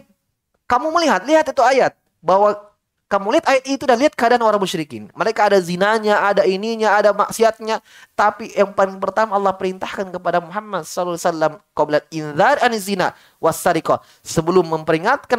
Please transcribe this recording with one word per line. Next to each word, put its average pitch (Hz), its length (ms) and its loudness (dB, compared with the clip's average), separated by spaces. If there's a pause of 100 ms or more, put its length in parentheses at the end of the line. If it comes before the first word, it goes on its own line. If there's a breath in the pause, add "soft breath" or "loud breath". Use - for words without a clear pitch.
(640)
"Kamu 302 320 0
melihat, 240 320 0
lihat 311 160 4
itu 269 160 -4
ayat, 233 400 2 (240)
bahwa 202 320 4 (560)
kamu 202 240 0
lihat 330 160 0
ayat 262 160 2
itu 277 160 -4
dan 247 160 2
lihat 294 160 2
keadaan 240 260 2
orang 208 220 2
musyrikin. 123 500 -8
Mereka 208 380 0
ada 196 80 6
zinanya, 202 640 0
ada 196 240 4
ininya, 208 480 0
ada 208 160 4
maksiatnya. 220 720 -2 (320 loud breath)
Tapi 214 400 -2
yang 196 160 0
paling 190 260 -2
pertama 196 380 -2
Allah 190 180 0
perintahkan 190 540 -8
kepada 180 320 -4
Muhammad 175 480 -8
sallallahu 175 320 -6
alaihi 185 100 -2
wasallam, 156 240 -2 (220)
qabla 151 240 0 (100)
inzar 160 540 0
an 240 160 0
zina 185 280 -2 (360 soft breath)
was 160 160 0
sariqah. 160 400 0 (240 soft breath)
Sebelum 170 480 0
memperingatkan 170 680 -2